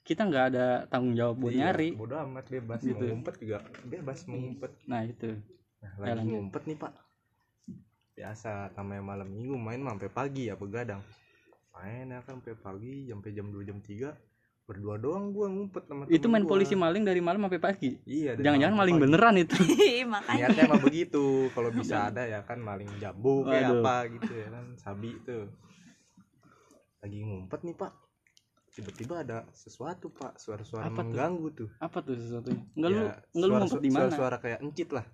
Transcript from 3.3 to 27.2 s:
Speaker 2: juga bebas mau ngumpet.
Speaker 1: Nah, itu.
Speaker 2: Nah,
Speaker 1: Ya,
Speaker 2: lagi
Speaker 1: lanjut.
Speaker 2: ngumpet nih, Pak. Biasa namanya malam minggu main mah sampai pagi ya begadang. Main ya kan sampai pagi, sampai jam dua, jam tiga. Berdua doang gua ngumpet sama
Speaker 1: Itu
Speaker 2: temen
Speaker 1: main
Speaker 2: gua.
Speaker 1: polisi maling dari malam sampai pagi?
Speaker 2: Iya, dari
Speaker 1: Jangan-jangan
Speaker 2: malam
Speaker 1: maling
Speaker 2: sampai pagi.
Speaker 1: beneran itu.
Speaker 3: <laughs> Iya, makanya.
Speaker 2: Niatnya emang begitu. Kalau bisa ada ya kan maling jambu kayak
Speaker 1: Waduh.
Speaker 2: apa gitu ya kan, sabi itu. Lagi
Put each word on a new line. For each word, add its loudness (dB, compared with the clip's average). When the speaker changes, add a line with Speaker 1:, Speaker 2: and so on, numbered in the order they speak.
Speaker 2:
juga -6
bebas -10
mau -10
ngumpet. -10
Speaker 1:
Nah, -4
itu. -8
Speaker 2:
Nah, -16
Speaker 1:
Ya, -4
Speaker 2:
lagi -4
Speaker 1:
lanjut. -2
Speaker 2:
ngumpet -8
nih, -8
Pak. -12
Biasa -12
namanya -10
malam -10
minggu -8
main -8
mah -8
sampai -8
pagi -6
ya -4
begadang. -8
Main -14
ya -12
kan -16
sampai -14
pagi, -12
sampai -12
jam -10
dua, -10
jam -10
tiga. -10
Berdua -8
doang -4
gua -2
ngumpet -6
sama -10
Speaker 1:
Itu 6
Speaker 2:
temen 2
Speaker 1:
main 6
Speaker 2:
gua. 2
Speaker 1:
polisi 6
maling 4
dari 4
malam 2
sampai 0
pagi? 0
Speaker 2:
Iya, -2
dari -2
Speaker 1:
Jangan-jangan 6
Speaker 2:
malam 4
Speaker 1:
maling 6
Speaker 2:
sampai 8
pagi. 8
Speaker 1:
beneran 10
itu. 4
Speaker 3:
<laughs> 8
Iya, 2
makanya. -2
Speaker 2:
Niatnya 6
emang 6
begitu. 2
Kalau 0
bisa -2
ada -4
ya -6
kan -10
maling -8
jambu 0
kayak 2
Speaker 1:
Waduh. 4
Speaker 2:
apa 4
gitu -8
ya -10
kan, -14
sabi -10
itu. -10
Lagi -10